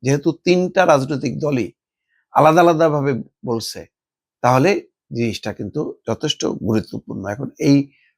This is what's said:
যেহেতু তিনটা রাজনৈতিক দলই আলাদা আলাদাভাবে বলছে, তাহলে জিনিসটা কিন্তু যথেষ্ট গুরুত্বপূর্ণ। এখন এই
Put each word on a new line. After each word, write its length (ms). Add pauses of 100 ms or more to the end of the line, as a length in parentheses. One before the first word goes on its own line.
যেহেতু 300
তিনটা 540
রাজনৈতিক 540
দলই 320 (600)
আলাদা 300
আলাদাভাবে 640 (220)
বলছে, 400 (560)
তাহলে 460 (260)
জিনিসটা 400
কিন্তু 420 (120)
যথেষ্ট 380
গুরুত্বপূর্ণ। 840
এখন 220 (100)
এই 320 (260)